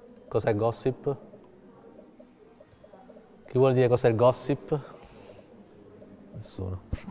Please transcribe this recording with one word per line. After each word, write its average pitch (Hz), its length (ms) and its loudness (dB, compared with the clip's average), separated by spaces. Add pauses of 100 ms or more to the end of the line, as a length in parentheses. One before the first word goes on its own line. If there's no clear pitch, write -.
(280)
Cos'è 113 280 0
gossip? 117 600 -2 (2250)
Chi - 120 -4
vuol 131 160 6
dire 131 140 4
cos'è 120 200 0
il 113 80 4
gossip? 127 640 0 (1500)
Nessuno. 92 480 -10 (300)